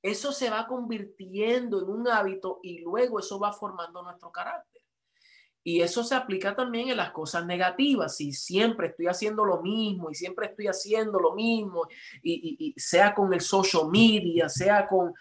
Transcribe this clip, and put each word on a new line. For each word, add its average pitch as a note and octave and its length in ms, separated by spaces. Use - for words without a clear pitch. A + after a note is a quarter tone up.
Eso A#3+ 300
se C4 180
va A3 160
convirtiendo A3 1120
en F#3 80
un A#3 200
hábito F#3+ 540
y E3+ 180
luego G#3+ 400
eso G3 180
va G#3 140
formando F3+ 500
nuestro F3 300
carácter. - 500
Y E3+ 160
eso E3+ 220
se A#3 140
aplica G3+ 400
también B3 320
en B3+ 80
las F#3 160
cosas E3+ 340
negativas. F3+ 720
Si C#3+ 160
siempre G3 560
estoy E3+ 180
haciendo G#3+ 380
lo F#3 180
mismo G3 480
y D3+ 60
siempre F#3+ 300
estoy G#3 200
haciendo G3+ 540
lo D#3+ 140
mismo, G#3 520
y, - 380
y, D#3 160
y - 60
sea G3+ 340
con G3 180
el E3+ 80
social F3+ 480
media, F3 600
sea G3 400
con F3 320